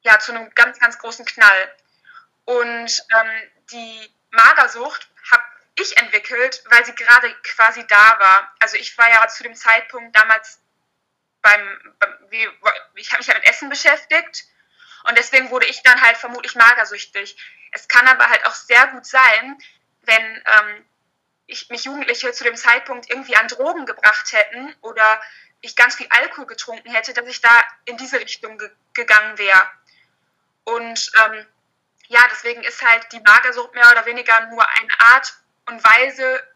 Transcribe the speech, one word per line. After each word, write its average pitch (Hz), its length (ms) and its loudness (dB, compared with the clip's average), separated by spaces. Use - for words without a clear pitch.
ja, 220 180 4
zu 240 140 -8
einem 226 200 -14
ganz, 247 260 2
ganz 233 180 -2
großen 226 280 -16
Knall. 196 500 2
Und, 233 600 -4
ähm, 220 320 -6
die 226 420 -20
Magersucht 247 800 2
hab - 120 2
ich - 220 -4
entwickelt, 247 720 -4
weil 233 160 4
sie 240 100 -16
gerade 240 380 2
quasi 226 440 -2
da 214 320 6
war. 196 400 2
Also 214 180 -4
ich - 200 -12
war 233 120 4
ja 226 180 4
zu - 160 -16
dem 233 120 -16
Zeitpunkt 226 600 -4
damals 220 460 0
beim, 202 580 0
beim, 202 140 -6
wie, 220 180 -8
ich 214 160 -14
hab - 80 -4
mich - 80 -10
ja 240 80 0
mit - 120 -2
Essen - 220 -2
beschäftigt 311 760 -4
und - 140 0
deswegen 254 340 0
wurde 247 160 -2
ich - 160 -10
dann 247 180 4
halt 233 160 2
vermutlich 247 380 -12
magersüchtig. 214 840 0
Es - 160 -18
kann 247 200 4
aber 254 220 4
halt 226 160 0
auch 226 80 -4
sehr 247 340 2
gut 262 180 -16
sein, 254 520 0
wenn, 220 420 -2
ähm, 214 400 0
ich, - 220 -18
mich 233 140 -14
Jugendliche 262 480 -8
zu 240 120 -14
dem 233 120 -4
Zeitpunkt 240 540 -4
irgendwie 254 260 -8
an 220 120 2
Drogen 277 380 -8
gebracht - 460 -2
hätten 240 500 -4
oder 220 400 -2
ich 233 140 -20
ganz 247 200 2
viel 240 140 -16
Alkohol - 380 -4
getrunken 233 440 -16
hätte, 226 220 -6
dass 240 140 -8
ich 254 140 -12
da 233 220 6
in 240 120 -14
diese 262 220 -8
Richtung 220 380 -14
ge-, 208 140 -16
gegangen 220 440 0
wär. 196 340 2
Und, 233 480 -8
ähm, 214 200 -10
ja, 240 140 2
deswegen 233 320 -10
ist - 200 -10
halt 226 280 -2
die 233 80 -18
Magersucht 240 540 2
mehr 240 180 6
oder 226 140 2
weniger 233 420 -2
nur 226 200 -2
eine - 320 -4
Art - 340 4
und 233 160 -14
Weise 254 600 0